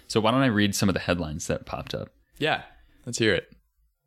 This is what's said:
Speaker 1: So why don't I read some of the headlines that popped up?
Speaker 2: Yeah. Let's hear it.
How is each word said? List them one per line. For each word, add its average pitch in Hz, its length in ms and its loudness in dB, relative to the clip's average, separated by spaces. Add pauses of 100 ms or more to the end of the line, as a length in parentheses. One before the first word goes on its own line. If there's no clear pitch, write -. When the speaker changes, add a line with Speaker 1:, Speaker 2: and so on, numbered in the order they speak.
Speaker 1:
So - 140 0
why 110 100 4
don't 131 100 2
I 135 60 4
read 104 280 2
some 104 140 2
of 90 60 2
the - 60 -2
headlines 82 480 -4
that - 180 -4
popped - 280 -10
up? - 140 -6 (300)
Speaker 2:
Yeah. 147 240 -2 (420)
Let's 120 140 -8
hear 110 160 4
it. - 180 -4 (540)